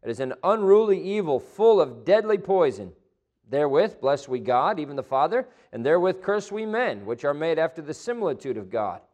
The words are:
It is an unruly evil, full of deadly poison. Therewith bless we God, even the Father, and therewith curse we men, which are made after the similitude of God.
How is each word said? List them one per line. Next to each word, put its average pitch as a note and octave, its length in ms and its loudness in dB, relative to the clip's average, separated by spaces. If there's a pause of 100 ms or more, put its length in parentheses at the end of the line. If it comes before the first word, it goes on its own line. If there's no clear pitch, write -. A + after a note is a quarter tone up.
It - 80 -8
is A2 120 -6
an C3 120 -4 (100)
unruly G3+ 560 4
evil, E3+ 400 -2
full G#3 420 4
of A#2 240 -4
deadly G#3+ 320 2
poison. D3 560 0 (560)
Therewith D3 500 0
bless C3+ 300 -2
we B2+ 100 -4
God, B2+ 400 0
even C#3+ 160 -10
the C3+ 80 -8
Father, A3 440 -2 (260)
and A#2 120 -6
therewith F3+ 360 2
curse G3+ 300 -4
we G#3+ 140 -6
men, G#3+ 400 -4
which A#2 200 -6
are C#3+ 80 0
made D#3+ 260 -2
after D#3+ 220 -2
the D3+ 120 -10
similitude D#3+ 640 -6
of F#2+ 140 -12
God. G2+ 300 -4 (120)